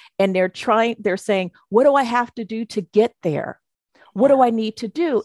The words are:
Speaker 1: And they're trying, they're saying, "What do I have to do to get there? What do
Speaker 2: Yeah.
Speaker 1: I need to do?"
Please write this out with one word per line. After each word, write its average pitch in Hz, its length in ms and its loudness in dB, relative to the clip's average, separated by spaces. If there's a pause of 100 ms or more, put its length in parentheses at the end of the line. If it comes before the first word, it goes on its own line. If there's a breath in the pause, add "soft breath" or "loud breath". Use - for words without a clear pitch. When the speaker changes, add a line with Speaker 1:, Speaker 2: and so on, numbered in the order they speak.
(180 loud breath)
Speaker 1:
And 196 160 0
they're 185 140 2
trying, 226 500 0
they're 196 180 -2
saying, 190 360 -4 (160 soft breath)
"What 233 160 2
do 285 100 4
I 277 80 2
have 240 320 -4
to 233 100 -10
do 226 220 -8
to - 140 -8
get 208 420 0
there? - 380 -6 (520 soft breath)
What 233 160 2
do 277 80 6
Speaker 2:
Yeah. 262 60 4
Speaker 1:
I 240 80 4
need 220 280 -4
to 226 100 -8
do?" 311 360 -2